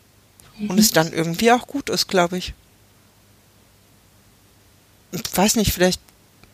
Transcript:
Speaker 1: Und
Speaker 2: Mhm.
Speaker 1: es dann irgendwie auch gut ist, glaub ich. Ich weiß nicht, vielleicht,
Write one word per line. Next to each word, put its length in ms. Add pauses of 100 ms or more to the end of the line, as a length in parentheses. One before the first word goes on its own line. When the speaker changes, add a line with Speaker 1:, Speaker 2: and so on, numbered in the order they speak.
(600)
Speaker 1:
Und 120
Speaker 2:
Mhm. 60
Speaker 1:
es 120
dann 220
irgendwie 400
auch 140
gut 220
ist, 200
glaub 240
ich. 200 (2500)
Ich 240
weiß 180
nicht, 160
vielleicht, 300 (520)